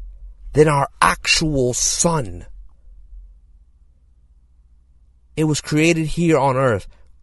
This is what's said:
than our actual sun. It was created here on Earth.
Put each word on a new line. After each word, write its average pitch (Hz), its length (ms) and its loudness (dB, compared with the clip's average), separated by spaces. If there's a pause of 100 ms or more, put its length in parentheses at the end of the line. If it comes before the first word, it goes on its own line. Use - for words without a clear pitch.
(540)
than 156 140 8
our 143 220 0 (120)
actual 143 720 2
sun. 120 720 -2 (3000)
It 156 100 0
was 151 160 0
created 160 460 0
here 165 300 2
on 135 180 2
Earth. 127 320 0 (360)